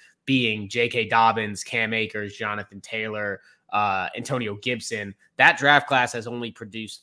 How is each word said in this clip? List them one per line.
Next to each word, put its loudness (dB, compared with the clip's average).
being 2
J 0
K -2
Dobbins, 4
Cam -2
Akers, -4
Jonathan -8
Taylor, -6
uh, 0
Antonio -4
Gibson. -6
That 6
draft 6
class 2
has -6
only -6
produced -12